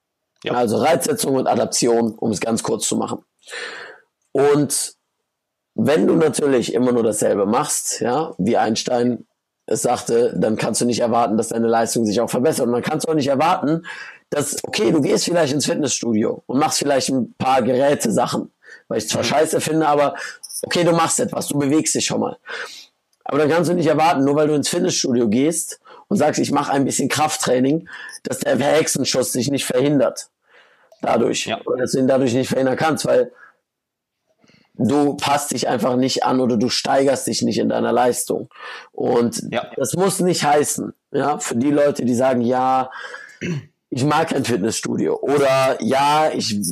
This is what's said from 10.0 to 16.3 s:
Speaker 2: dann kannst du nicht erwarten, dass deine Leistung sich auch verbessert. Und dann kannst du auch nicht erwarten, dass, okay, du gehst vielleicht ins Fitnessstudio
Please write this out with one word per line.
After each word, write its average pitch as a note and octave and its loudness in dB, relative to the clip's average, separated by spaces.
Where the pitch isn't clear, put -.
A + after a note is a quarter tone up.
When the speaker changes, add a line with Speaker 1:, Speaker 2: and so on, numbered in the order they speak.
Speaker 2:
dann A2 0
kannst - -2
du B2 0
nicht A#2+ 0
erwarten, A#2 2
dass A2+ 0
deine A2+ 0
Leistung A2+ 2
sich G#2 0
auch A2+ 0
verbessert. C3+ 0
Und A#2+ 0
dann A#2+ 0
kannst D3+ -4
du D#3+ 0
auch D#3+ 0
nicht C#3+ 0
erwarten, D3 0
dass, - -4
okay, - 0
du E3 2
gehst E3+ 0
vielleicht E3 0
ins C#3+ -2
Fitnessstudio A#2 -2